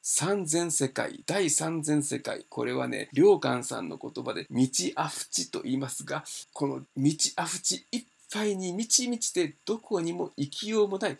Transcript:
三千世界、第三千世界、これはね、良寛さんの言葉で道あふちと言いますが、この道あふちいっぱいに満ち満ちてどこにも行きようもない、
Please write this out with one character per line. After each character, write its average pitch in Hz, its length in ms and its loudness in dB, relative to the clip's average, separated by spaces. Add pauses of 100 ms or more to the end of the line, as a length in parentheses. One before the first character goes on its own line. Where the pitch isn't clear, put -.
三 190 440 2
千 170 240 2
世 135 180 2
界、 - 360 -4
第 185 240 2
三 160 340 0
千 151 200 2
世 127 160 -2
界、 - 280 -8
こ - 160 -6
れ 120 100 -2
は 127 140 -2
ね、 123 240 -4
良 170 280 8
寛 123 240 0
さ 117 180 -4
ん 85 80 -8
の 78 80 -10
言 - 260 -10
葉 - 120 -4
で 85 160 -8
道 127 160 4 (300)
あ 156 100 0
ふ - 220 -6
ち - 200 -2
と - 120 -4
言 127 120 -4
い 131 40 2
ま 135 120 -4
す - 160 -8
が、 147 180 -6 (300)
こ 143 140 -2
の 135 140 -4 (140)
道 143 160 4 (260)
あ 170 80 0
ふ 170 140 -4
ち - 320 -2
い 240 80 -2
っ - 40 -12 (300)
ぱ 208 100 -2
い 208 140 0
に 185 160 -2
満 226 160 -2
ち 247 180 4
満 233 180 -2
ち - 60 -2
て 165 240 0 (100)
ど 220 120 -2
こ 202 240 -2
に 165 100 -2
も 175 240 -6
行 143 140 -2
き - 180 -8
よ 214 160 4
う 202 60 2
も 190 80 -4
な 202 100 0
い、 160 120 -4